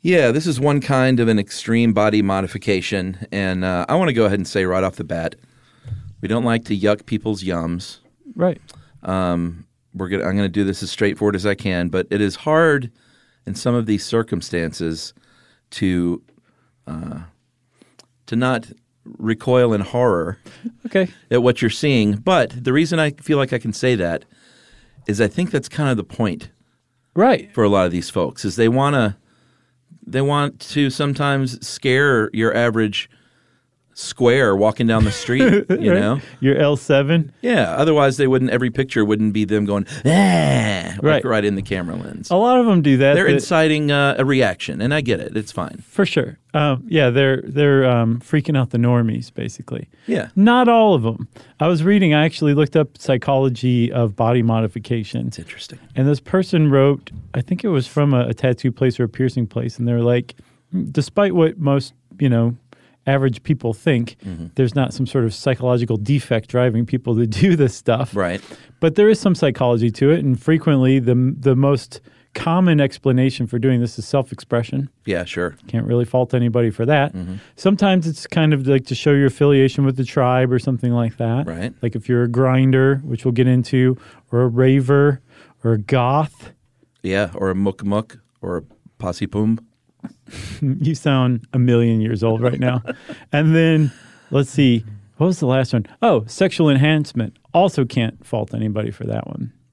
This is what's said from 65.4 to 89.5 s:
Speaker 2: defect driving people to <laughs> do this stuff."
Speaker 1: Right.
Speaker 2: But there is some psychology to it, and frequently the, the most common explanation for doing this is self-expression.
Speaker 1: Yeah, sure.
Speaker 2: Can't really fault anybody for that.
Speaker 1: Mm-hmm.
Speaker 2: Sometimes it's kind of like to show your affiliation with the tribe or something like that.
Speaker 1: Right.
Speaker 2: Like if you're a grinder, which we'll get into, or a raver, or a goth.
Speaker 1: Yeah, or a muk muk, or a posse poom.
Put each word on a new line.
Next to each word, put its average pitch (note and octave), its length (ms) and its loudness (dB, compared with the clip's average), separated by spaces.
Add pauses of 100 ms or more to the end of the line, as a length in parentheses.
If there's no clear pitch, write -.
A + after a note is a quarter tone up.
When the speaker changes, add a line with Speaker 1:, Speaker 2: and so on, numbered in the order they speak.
Speaker 2:
defect A2+ 520 -2
driving B2 360 0
people B2 320 -4
to A#2 100 2
<laughs> G#2+ 160 -2
do F#3 120 4
this C#3 200 2
stuff." A#2+ 420 -2
Speaker 1:
Right. F#2 240 -2 (400)
Speaker 2:
But D#3+ 160 2
there G#3 140 6
is G#3+ 100 2
some F#3+ 160 2
psychology A#2+ 560 2
to C3+ 180 2
it, D#3+ 140 2
and B2+ 160 0
frequently C#3 580 2
the, B2 160 2 (240)
the C3+ 160 2
most C3+ 460 0 (340)
common E3+ 460 2
explanation C3 640 0
for A#2 140 -6
doing B2+ 200 2
this A#2 180 -4
is G2 80 -10
self-expression. C3 840 -4 (160)
Speaker 1:
Yeah, F2+ 180 -4
sure. F2 300 -6 (140)
Speaker 2:
Can't A2+ 180 -4
really A#2+ 180 0
fault B2+ 300 -2
anybody A#2+ 360 0
for A2+ 140 -6
that. C#3+ 300 2
Speaker 1:
Mm-hmm. F#2 200 -10 (200)
Speaker 2:
Sometimes F#3+ 540 2
it's - 180 -8
kind D#3 260 2
of C3+ 140 0
like C3+ 200 2
to - 80 -4
show D3 180 2
your C#3+ 140 4
affiliation C#3 600 2
with C3 100 0
the C3 80 -2
tribe B2+ 480 0
or B2+ 60 2
something B2 340 -2
like A#2 240 -2
that. A#2+ 300 -2
Speaker 1:
Right. F#2 260 -8 (100)
Speaker 2:
Like A#2 120 -4
if A2 160 -8
you're A#2+ 140 2
a B2 40 -2
grinder, C3 760 2
which B2+ 200 -8
we'll C3 80 0
get B2 140 2
into, B2+ 500 2 (360)
or A#2+ 100 2
a B2+ 60 2
raver, C3+ 720 2 (440)
or A#2 100 2
a A2 40 0
goth. C3 720 -2 (520)
Speaker 1:
Yeah, F#2+ 320 -2
or F#2+ 140 -2
a F#2 40 -2
muk G2 300 -4
muk, G#2 340 -4 (240)
or F2+ 160 -6
a - 40 -8 (360)
posse F#2 300 -6
poom. A2 340 -2